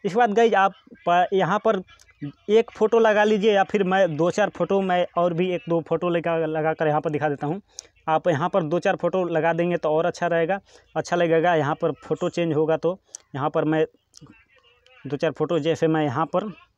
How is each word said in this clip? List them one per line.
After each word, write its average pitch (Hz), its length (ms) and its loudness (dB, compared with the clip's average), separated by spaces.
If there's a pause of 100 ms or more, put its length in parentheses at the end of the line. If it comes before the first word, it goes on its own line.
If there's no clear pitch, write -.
इसके 196 140 -4
बाद 240 160 2
गाइज, 220 220 4
आप 190 180 4 (320)
प-, 175 280 2
यहाँ 190 260 0
पर 202 240 0 (680)
एक 226 220 4
फ़ोटो 220 280 2
लगा 214 240 4
लीजिए 214 300 2
या 196 100 4
फिर 202 220 0
मैं 185 320 2
दो 170 140 2
चार 196 180 0
फ़ोटो, 196 320 -2
मैं 180 240 0 (120)
और 175 160 0
भी 180 180 -2
एक 175 180 -4
दो 165 120 2
फ़ोटो 165 280 -2
लगा, 170 280 -2
लगा 156 360 -2
कर 156 140 -2
यहाँ 151 140 0
पर 165 80 -4
दिखा 147 200 -2
देता 143 180 -4
हूँ। 185 140 -6 (460)
आप 156 200 0
यहाँ 175 220 0
पर 190 140 0
दो 160 160 -2
चार 185 160 0
फ़ोटो 175 300 -2
लगा 165 280 0
देंगे 175 240 -2
तो 156 120 -2
और 156 160 0
अच्छा 175 220 -4
रहेगा, 170 320 -2 (360)
अच्छा 160 200 -4
लगेगा। 170 400 2
यहाँ 151 200 0
पर 160 240 -2
फ़ोटो 165 300 -4
चेंज 170 240 -2
होगा 156 240 0
तो 170 200 -4 (380)
यहाँ 139 140 -4
पर 151 160 -2
मैं 156 200 2 (1200)
दो 139 120 -6
चार 156 140 0
फ़ोटो 156 280 -2
जैसे 160 280 0
मैं 160 160 0
यहाँ 147 240 -2
पर 190 220 -4 (280)